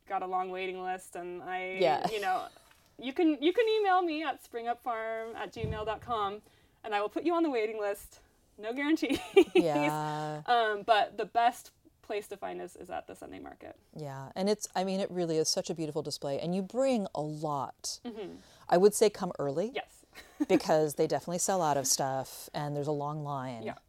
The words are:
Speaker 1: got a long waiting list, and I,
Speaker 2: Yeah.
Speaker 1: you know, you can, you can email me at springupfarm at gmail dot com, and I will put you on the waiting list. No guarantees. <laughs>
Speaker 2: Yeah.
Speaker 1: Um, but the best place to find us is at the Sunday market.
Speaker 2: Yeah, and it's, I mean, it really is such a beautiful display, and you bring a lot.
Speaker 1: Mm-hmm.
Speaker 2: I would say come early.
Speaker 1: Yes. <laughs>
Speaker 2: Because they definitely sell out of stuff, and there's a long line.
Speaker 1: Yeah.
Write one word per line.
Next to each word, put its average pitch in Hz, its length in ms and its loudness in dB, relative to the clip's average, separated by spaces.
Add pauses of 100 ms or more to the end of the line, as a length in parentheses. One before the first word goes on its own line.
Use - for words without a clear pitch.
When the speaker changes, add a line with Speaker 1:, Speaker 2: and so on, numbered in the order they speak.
Speaker 1:
got 190 140 -2
a 185 40 -6
long 185 240 -2
waiting 185 300 -6
list, 185 360 -8
and 175 260 -10
I, 185 380 -6
Speaker 2:
Yeah. 160 320 2
Speaker 1:
you 214 80 -4
know, 185 220 0 (580)
you 269 120 -8
can, 302 300 2
you 339 100 4
can 440 140 4 (140)
email 370 200 4
me 320 220 -2
at 285 260 -6
springupfarm 226 880 -6
at 190 180 -10
gmail 214 320 -6
dot 214 160 -4
com, 208 400 -4 (440)
and 214 100 -4
I 202 60 2
will 208 80 0
put - 160 -4
you 339 100 4
on 339 80 6
the 320 80 4
waiting 220 300 2
list. 202 400 -4 (380)
No 214 140 -4
guarantees. 285 460 2 (180)
<laughs> - 180 8
Speaker 2:
Yeah. 151 920 2
Speaker 1:
Um, 220 400 2
but 208 320 4
the 220 80 -2
best 233 460 0 (300)
place 208 260 -6
to 202 80 -12
find 180 240 -8
us 180 160 -12
is 180 120 -16
at - 200 -8
the 185 80 -14
Sunday - 240 -14
market. - 340 -16 (220)
Speaker 2:
Yeah, 135 400 -10
and 190 120 0
it's, 208 280 -2
I 185 80 0
mean, 190 160 -2
it - 100 -4
really 165 280 -2
is 156 100 2
such - 220 -2
a 170 40 -4
beautiful 156 280 -4
display, 143 360 -6
and 175 160 -2
you 196 80 0
bring 240 520 0
a - 60 -4
lot. 151 840 -4
Speaker 1:
Mm-hmm. 202 300 -10 (320)
Speaker 2:
I 170 80 6
would 202 180 8
say 214 160 6
come - 280 -6
early. 156 360 -2
Speaker 1:
Yes. - 100 -6 (340)
<laughs> - 300 -6
Speaker 2:
Because 156 460 4
they 160 120 2
definitely 165 320 -2
sell 190 240 0
out 147 140 4
of 135 100 0
stuff, 135 680 -2
and 147 220 -4
there's 143 100 -2
a 151 60 0
long 147 320 -4
line. 127 400 -6
Speaker 1:
Yeah. - 100 -8 (140)